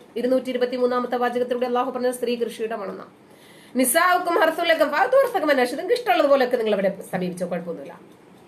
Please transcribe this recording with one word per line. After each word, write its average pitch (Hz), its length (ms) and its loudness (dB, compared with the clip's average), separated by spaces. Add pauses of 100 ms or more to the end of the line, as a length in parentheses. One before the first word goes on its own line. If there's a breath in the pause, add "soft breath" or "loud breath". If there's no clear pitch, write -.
(160)
ഇരുന്നൂറ്റി 254 340 0
ഇരുപത്തിമൂന്നാമത്തെ 247 680 -2
വാചകത്തിലൂടെ 247 500 -2
അള്ളാഹു 247 240 -2
പറഞ്ഞ 247 200 -2
സ്ത്രീ 240 260 -4
കൃഷിയിടമാണെന്നാ. 214 680 -6 (720 loud breath)
"നിസാഉക്കും 339 640 2
ഹർസുലക്കും 320 500 2
ഫഅ്തു 392 260 2
ഹർസക്കും 370 340 2
അന്നാ 262 140 4
ശി'തും", 247 120 -2
നിങ്ങൾക്ക് 381 240 -2
ഇഷ്ടമുള്ളതുപോലെയൊക്കെ 277 560 2
നിങ്ങൾ 220 180 0
അവിടെ 190 240 0 (140)
സമീപിച്ചോ, 180 380 -4
കുഴപ്പമൊന്നുമില്ല. 165 500 -10 (480)